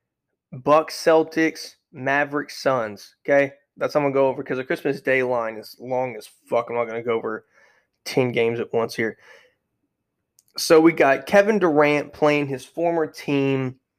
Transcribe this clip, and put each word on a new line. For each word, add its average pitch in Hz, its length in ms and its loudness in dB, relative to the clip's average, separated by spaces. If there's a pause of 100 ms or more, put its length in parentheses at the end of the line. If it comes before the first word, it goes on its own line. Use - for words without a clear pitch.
(540)
Bucks, 147 420 2
Celtics, 160 800 0 (160)
Mavericks, 139 720 -4
Suns. 113 520 -4 (100)
Okay? 139 260 2 (240)
That's 131 200 -4
what 151 60 0
I'm 143 40 0
gonna 139 80 -2
go 135 140 2
over 127 160 -4
'cause 127 140 -6
the 131 60 -6
Christmas 139 380 -4
Day 131 220 0
line 117 340 -4
is - 200 -18
long 127 380 -6
as 107 100 -18
fuck. 120 440 -4
I'm 117 80 -6
not 120 80 -2
gonna 117 180 -8
go 117 120 -2
over 113 320 -6 (580)
ten 127 260 0
games 117 300 -2
at 104 100 -10
once 113 240 -4
here. 113 220 -6 (1400)
So 165 240 4
we 165 120 8
got 139 340 2
Kevin 202 320 4
Durant 147 560 2
playing 147 320 2
his 131 180 -8
former 165 440 -4
team, 135 720 -2 (200)